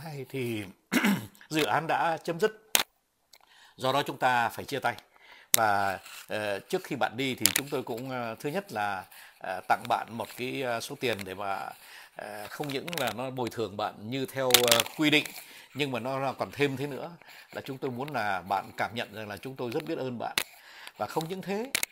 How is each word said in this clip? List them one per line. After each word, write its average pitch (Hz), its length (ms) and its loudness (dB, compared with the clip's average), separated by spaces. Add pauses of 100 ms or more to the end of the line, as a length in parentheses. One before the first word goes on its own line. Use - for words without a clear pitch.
nay 143 240 -8
thì 117 360 -2 (260)
<clears throat> 190 580 2
dự 151 160 4
án 131 220 4
đã 156 380 2
chấm 170 160 -2
dứt. 220 300 0 (1080)
Do 131 160 0
đó 143 100 4
chúng 143 140 -4
ta 123 320 4
phải 101 160 -6
chia 135 140 -4
tay. 120 160 0 (600)
Và, 101 440 4 (300)
ờ, 104 300 0
trước 180 260 -2
khi 151 120 -4
bạn 110 200 0
đi 131 180 0
thì 107 200 2
chúng 135 140 0
tôi 135 140 0
cũng, 127 280 -6
ờ, 117 300 -4
thứ 147 100 -2
nhất 180 220 -4
là, 101 320 0 (340)
ờ, 92 300 -4
tặng 104 200 2
bạn 101 220 2
một 117 260 -6
cái, 131 260 -4
ờ, 120 180 0
số 139 200 -8
tiền 113 240 2
để 92 100 -8
mà, 98 360 -4 (460)
ờ, 104 340 -8
không 151 180 -6
những 135 180 -4 (140)
là 117 160 2
nó 131 140 -4
bồi 131 200 -2
thường 104 260 -4
bạn 101 340 -4
như 131 160 -2
theo, 131 240 0 (200)
ờ, 143 80 6 (180)
quy 151 140 6
định, 147 140 6 (500)
nhưng 131 160 0
mà 120 100 -2
nó 135 180 -2
là 135 140 0
còn 104 200 -4
thêm 135 240 4
thế 139 100 -2
nữa 139 240 -6 (420)
là 104 80 -4
chúng 135 180 -8
tôi 139 120 -2
muốn 123 220 -4
là 104 360 2
bạn 98 280 0
cảm 107 180 0
nhận 110 200 -4
rằng 107 140 -8
là 101 80 -6
chúng 135 200 -10
tôi 123 140 -2
rất - 140 -2
biết 160 140 -2
ơn 131 200 -2
bạn. 110 180 -2 (600)
Và 104 100 0
không 160 220 -2
những 190 140 -6
thế, 202 280 -2 (220)